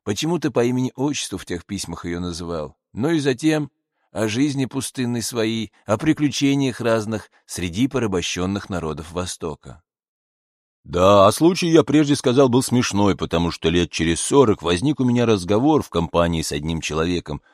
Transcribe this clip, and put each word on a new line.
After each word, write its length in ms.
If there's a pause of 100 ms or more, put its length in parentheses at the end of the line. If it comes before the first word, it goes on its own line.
Почему-то 480
по 120
имени-отчеству 760
в 60
тех 220
письмах 380
её 160
называл. 580 (140)
Ну 180
и 80
затем 540 (400)
о 160
жизни 380
пустынной 560
своей, 500 (140)
о 120
приключениях 840
разных 520 (140)
среди 420
порабощённых 840
народов 400
Востока. 720 (1040)
Да, 420
а 60
случай, 340
я 160
прежде 320
сказал, 340
был 140
смешной, 540
потому 340
что 200
лет 200
через 300
сорок 420
возник 380
у 40
меня 220
разговор 560
в 80
компании 520
с 100
одним 280
человеком. 600 (120)